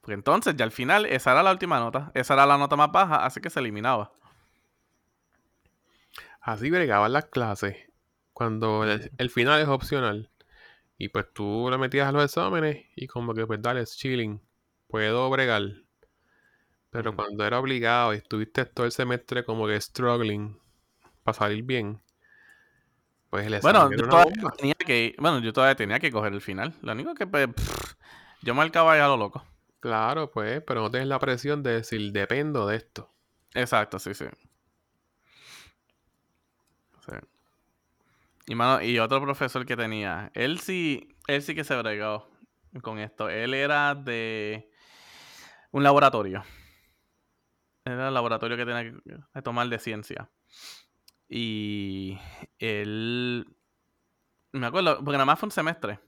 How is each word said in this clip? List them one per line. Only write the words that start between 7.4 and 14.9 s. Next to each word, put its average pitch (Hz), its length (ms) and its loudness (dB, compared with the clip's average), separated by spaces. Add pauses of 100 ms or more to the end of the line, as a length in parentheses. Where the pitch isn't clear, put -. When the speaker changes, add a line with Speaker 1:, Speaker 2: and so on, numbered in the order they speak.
Speaker 2:
cuando 110 520 0
el, 107 160 0
Speaker 1:
Ujú. - 180 -14
Speaker 2:
el 127 120 -2
final 139 300 4
es 151 80 0
opcional. 127 600 -2 (680)
Y 98 100 -8
pues 104 240 -4
tú 107 380 -4
le 127 80 0
metías 135 300 0
a 139 40 -2
los 143 120 4
exámenes 156 600 -2 (100)
y 131 100 -10
como 120 280 -6
que, 113 120 -2
pues, 110 160 -4
dale, 120 200 -2
es - 140 -10
chilling, 113 440 -4 (480)
puedo 113 420 0